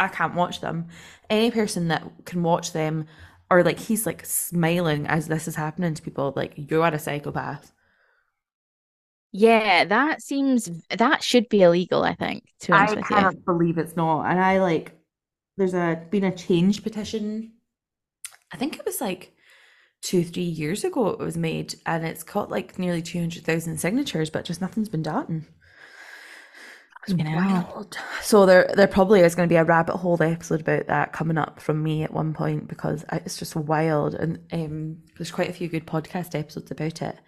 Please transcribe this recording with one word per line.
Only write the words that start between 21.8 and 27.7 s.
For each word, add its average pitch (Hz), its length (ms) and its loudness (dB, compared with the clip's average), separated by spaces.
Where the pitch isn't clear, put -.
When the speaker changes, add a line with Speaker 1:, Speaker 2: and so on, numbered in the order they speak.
Speaker 1:
and 160 220 -2
it's - 160 -8
got, - 280 -6
like, - 280 -6
nearly 175 240 -2
two 170 160 -8
hundred 170 260 -6
thousand 165 340 -2
signatures, 170 520 -2
but - 160 -6
just 175 160 -6
nothing's 208 260 -4
been 160 140 -4
done. 160 440 -6
Speaker 2:
Fucking 165 200 0
hell. 180 480 0